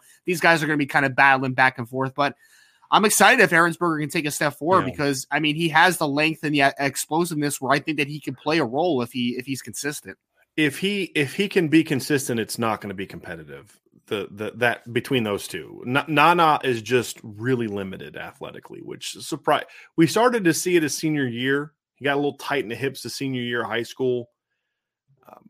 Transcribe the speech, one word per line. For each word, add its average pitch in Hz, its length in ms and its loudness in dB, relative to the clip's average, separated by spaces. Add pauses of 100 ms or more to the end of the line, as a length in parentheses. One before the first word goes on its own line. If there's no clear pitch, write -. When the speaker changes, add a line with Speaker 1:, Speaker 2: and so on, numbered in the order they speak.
(260)
Speaker 1:
these 175 160 -2
guys 170 200 4
are 160 40 -2
gonna 151 120 0
be 143 100 -2
kind 143 180 0
of 131 100 -4
battling 135 380 4
back 131 240 2
and 120 100 -8
forth. 131 280 -4
But 143 200 -2 (540)
I'm 185 160 4
excited 214 380 6
if 180 80 4
Ahrensberger 165 480 2
can 151 100 -4
take 151 160 -4
a 147 60 -4
step 147 240 -2
forward 160 300 2
Speaker 2:
Yeah. 127 60 -6
Speaker 1:
because, 139 380 -2
I 143 120 -2
mean, 151 140 0
he 165 140 0
has 165 280 6
the 156 100 -2
length 151 360 0
and 151 120 0
the 139 240 4
explosiveness 147 800 -2
where 131 140 -2
I 147 60 2
think 147 180 -6
that 143 100 -2
he 147 120 -10
can 143 160 -8
play 160 240 -2
a 139 60 0
role 139 360 -2
if 117 100 -6
he, 120 260 -4
if 120 80 -10
he's 139 160 -8
consistent. 120 560 -10 (400)
Speaker 2:
If 147 220 0
he, 196 240 -2 (120)
if 143 200 0
he 202 120 0
can 175 220 0
be 156 160 6
consistent, 131 560 -2
it's - 180 -6
not 113 220 0
gonna 101 120 -8
be 92 140 -10
competitive. 80 720 -18 (280)
The, 101 240 -4
the, 104 240 -8
that 117 360 0
between 120 320 0
those 101 240 -2
two, - 380 -12
Na-, 131 220 0
Nana 156 560 6
is 123 180 0
just 117 420 0
really 117 440 -2
limited 95 500 -8
athletically, - 640 -14
which - 340 -12
is 98 100 -16
surpri-, 151 400 0 (320)
we 160 100 8
started 233 380 4
to 165 80 4
see 175 240 2
it 160 60 4
his 139 140 -2
senior 151 300 -2
year. 135 460 -2 (220)
He 123 100 -6
got 143 80 2
a - 20 0
little 143 220 -2
tight 139 260 -4
in 98 60 -12
the 117 60 -8
hips 135 260 -6
the 120 80 -10
senior 135 320 -6
year 120 220 -4
of - 40 -8
high 117 160 -4
school. 123 460 -4 (1000)
Um, - 220 -20